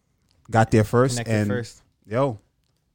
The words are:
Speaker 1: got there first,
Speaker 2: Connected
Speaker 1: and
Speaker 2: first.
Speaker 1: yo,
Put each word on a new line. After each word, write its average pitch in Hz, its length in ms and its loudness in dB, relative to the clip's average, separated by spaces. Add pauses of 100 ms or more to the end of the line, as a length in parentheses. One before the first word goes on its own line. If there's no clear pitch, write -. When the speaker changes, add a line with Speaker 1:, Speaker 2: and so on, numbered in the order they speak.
(500)
Speaker 1:
got 113 200 2
there 107 140 4
first, 123 320 0
Speaker 2:
Connected 117 180 -4
Speaker 1:
and 107 160 0
Speaker 2:
first. 113 320 -8 (240)
Speaker 1:
yo, 123 320 -4 (560)